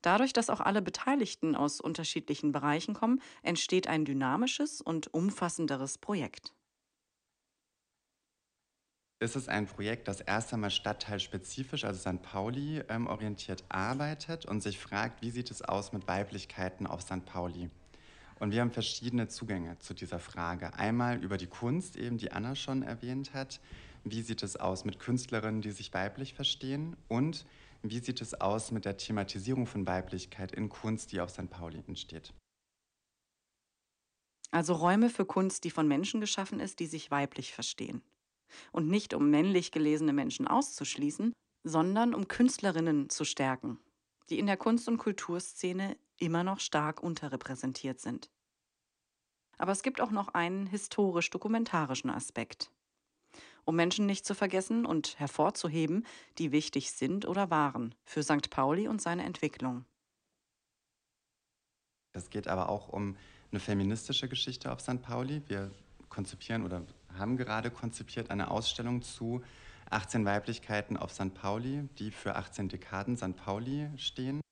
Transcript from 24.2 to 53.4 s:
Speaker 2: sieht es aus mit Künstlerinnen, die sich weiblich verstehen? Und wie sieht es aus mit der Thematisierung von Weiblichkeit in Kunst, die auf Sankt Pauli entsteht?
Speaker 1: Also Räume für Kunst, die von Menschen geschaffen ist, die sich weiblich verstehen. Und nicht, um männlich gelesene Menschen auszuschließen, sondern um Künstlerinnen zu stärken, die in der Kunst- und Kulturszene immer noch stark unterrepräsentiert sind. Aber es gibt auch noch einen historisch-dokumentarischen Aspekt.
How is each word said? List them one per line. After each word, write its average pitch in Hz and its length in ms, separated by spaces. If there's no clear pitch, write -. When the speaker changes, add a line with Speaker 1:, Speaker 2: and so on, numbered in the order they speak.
Speaker 2:
sieht 113 220
es 98 120
aus 92 280
mit 104 160
Künstlerinnen, 110 640
die 104 100
sich 98 200
weiblich 107 420
verstehen? 143 640
Und 139 360
wie 113 160
sieht 123 220
es - 200
aus 107 300
mit 110 140
der 98 120
Thematisierung 110 680
von 101 220
Weiblichkeit 92 640
in 107 160
Kunst, 110 420
die 92 100
auf 90 100
Sankt - 220
Pauli 82 360
entsteht? - 440
Speaker 1:
Also 170 220
Räume 190 360
für 190 160
Kunst, 190 380
die 170 60
von 156 180
Menschen 180 320
geschaffen 202 400
ist, - 180
die 170 80
sich 156 240
weiblich 143 420
verstehen. - 500
Und 156 160
nicht, 202 240
um 147 160
männlich 170 440
gelesene 151 420
Menschen 131 340
auszuschließen, 202 840
sondern 185 500
um 196 140
Künstlerinnen 165 840
zu - 140
stärken, 127 540
die 165 80
in 202 80
der 196 100
Kunst- 233 320
und 233 80
Kulturszene 185 1000
immer 170 260
noch 190 160
stark 151 440
unterrepräsentiert 131 1000
sind. - 300
Aber - 120
es 196 120
gibt 262 180
auch 208 100
noch 202 180
einen 185 380
historisch-dokumentarischen 185 1400
Aspekt. - 640